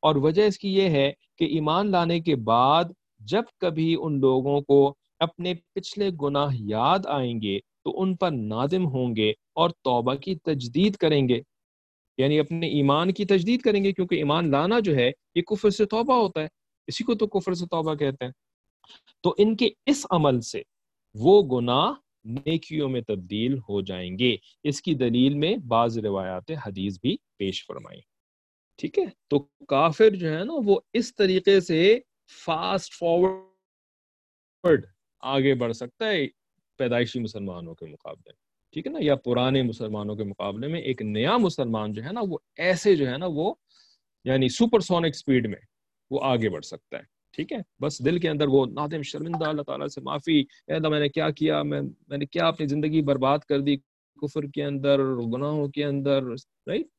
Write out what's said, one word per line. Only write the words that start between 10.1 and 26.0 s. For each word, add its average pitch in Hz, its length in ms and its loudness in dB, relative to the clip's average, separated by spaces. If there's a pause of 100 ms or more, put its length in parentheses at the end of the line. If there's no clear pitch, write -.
की 175 200 -6
तजदीद 156 600 0
करेंगे, 143 480 2 (760)
यानी 143 180 2
अपने 165 300 -2
ईमान 147 440 2
की 202 140 -2
तजदीद 202 360 2
करेंगे, 202 300 2
क्योंकि 180 260 -2
ईमान 151 340 0
लाना 170 280 2
जो 196 140 0
है, 127 160 4
ये - 320 -6
कुफ्र 214 280 0
से 208 160 0
तौबा 233 300 0
होता 196 260 0
है, 156 80 -6 (400)
इसी - 140 -6
को 233 120 0
तो 214 120 0
कुफ्र 190 280 -2
से 170 100 -6
तौबा 160 300 -2
कहते 139 300 -2
हैं। 131 80 -10 (880)
तो 180 160 0
इनके 214 360 2 (120)
इस 277 260 0
अमल 143 260 4
से 110 260 -10 (500)
वो 180 280 6
गुनाह 131 600 0 (220)
नेकियों 147 600 -4
में 127 140 -4
तब्दील 104 540 -4
हो 101 240 -6
जाएंगे। 95 580 -2 (260)
इसकी - 300 -2
दलील 127 400 2
में 160 320 -2
बाज 117 300 2
रिवायात 95 540 -6